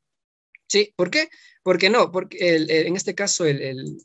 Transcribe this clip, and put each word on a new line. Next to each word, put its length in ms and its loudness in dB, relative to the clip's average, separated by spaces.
¿Sí? 280 0
¿Por 160 -2
qué? 180 -2
Porque 300 2
no, 200 4
porque 440 0
el, 160 0
el, 160 2
en 80 -2
este 180 -6
caso 320 -2
el, 160 0
el, 440 -10